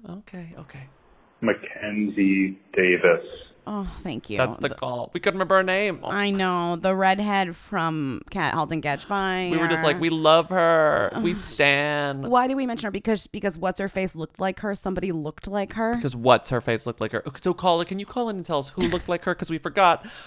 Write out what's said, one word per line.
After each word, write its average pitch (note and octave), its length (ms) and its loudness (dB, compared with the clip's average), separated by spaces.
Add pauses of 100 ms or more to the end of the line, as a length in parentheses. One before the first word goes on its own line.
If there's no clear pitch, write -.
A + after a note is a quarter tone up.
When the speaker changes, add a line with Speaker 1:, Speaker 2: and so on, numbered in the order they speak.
Speaker 1:
Okay, F3+ 500 -14
okay. C3+ 300 -18 (520)
Speaker 2:
Mackenzie G2+ 1160 0 (160)
Davis. F2+ 520 4 (380)
Speaker 3:
Oh, G3+ 200 -6 (180)
thank D3+ 260 -10
you. G2+ 100 -4
Speaker 1:
That's B2 180 0
the - 140 -4
Speaker 3:
The - 40 -8
Speaker 1:
call. B2 400 -6
We F3 60 -6
couldn't F#3+ 180 0
remember F#3+ 200 2
her F#3+ 40 6
name. F#3 400 0
Speaker 3:
I G3+ 300 0
know. F3+ 420 0
The F#3+ 220 0
redhead F#3+ 580 2
from D#3+ 760 -4
Cat C#3+ 260 -2
Halt D#3 180 -2
and D#3+ 100 -2
Catch C#3+ 220 -2
Fire. F#3 460 -2
Speaker 1:
We E3 60 0
were E3 120 2
just E3 160 2
like, D#3+ 160 2
"We E3 100 0
love D#3+ 400 6
her. E3 640 4 (100)
We F3 80 2
Speaker 3:
Ugh. F3 60 -2
Speaker 1:
stan." C#3+ 920 0
Speaker 3:
Why B3 200 4
did C4+ 80 -2
we C4+ 100 -2
mention A#3 200 -6
her? G3+ 40 -4
Because, G#3 380 -2
because G3+ 280 -4
what's F3+ 220 -2
her G3 100 -4
face F#3+ 280 -4
looked D#3+ 240 -10
like F#3+ 200 -2
her. G3+ 140 -4
Somebody F#3 380 -4
looked D#3 340 -8
like G3+ 280 -4
her. A3+ 200 0
Speaker 1:
Because C#3 220 -2
what's A#2+ 320 4
her B2 120 0
face A2+ 280 -4
looked - 120 -10
like A2+ 120 -4
her. G#2+ 100 -4 (180)
So F3+ 140 0
caller, F3 300 2
can F#3+ 160 -6
you G3+ 60 -10
call A#3+ 240 -4
in G#3 60 -6
and F3 80 -8
tell D#3+ 140 -2
us C#3 120 -4
who F#3 180 -4
looked F3 200 -2
like F3 180 -2
her? F3+ 100 0
'Cause - 120 -6
we E3 100 -2
forgot. F3 460 4 (220)